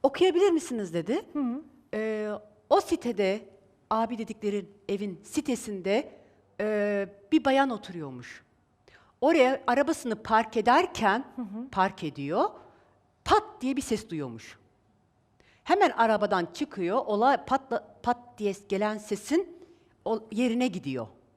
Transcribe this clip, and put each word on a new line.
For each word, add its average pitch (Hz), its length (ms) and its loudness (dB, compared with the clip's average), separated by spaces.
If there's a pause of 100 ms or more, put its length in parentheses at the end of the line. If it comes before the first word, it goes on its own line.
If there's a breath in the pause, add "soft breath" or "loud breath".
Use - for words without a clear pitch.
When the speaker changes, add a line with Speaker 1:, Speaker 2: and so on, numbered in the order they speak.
Speaker 1:
"Okuyabilir 349 480 4
misiniz?" 220 420 -2
dedi. 190 280 -2 (120)
Speaker 2:
Hı 294 60 -4
hı. 254 220 -4 (320)
Speaker 1:
E, 214 360 -4 (400)
o 381 120 6
sitede, 208 600 -2 (480)
abi 226 280 0
dedikleri 208 480 -6 (240)
evin 196 340 -6
sitesinde, 220 880 -2 (500 loud breath)
e, 208 460 0 (240)
bir 311 140 2
bayan 269 240 4
oturuyormuş. 151 760 -12 (760 soft breath)
Oraya 269 460 4
arabasını 247 560 0
park 226 340 0
ederken, 226 680 2 (120)
Speaker 2:
Hı 254 60 -10
hı. 226 300 -12
Speaker 1:
park 196 320 -2
ediyor, 151 460 -2 (760 loud breath)
pat 427 180 4 (180)
diye 262 140 -2
bir 277 60 -4
ses - 280 -4
duyuyormuş. 131 480 -10 (1040 soft breath)
Hemen 370 340 4
arabadan 208 560 2
çıkıyor, 196 520 -4
olay 226 320 4
patla-, - 460 -4 (200)
pat 240 140 0 (200)
diye 202 160 -2 (160)
gelen 208 280 -2
sesin 285 600 -4 (480 loud breath)
o 226 140 -2 (120)
yerine 240 360 0
gidiyor. 135 400 -6 (300)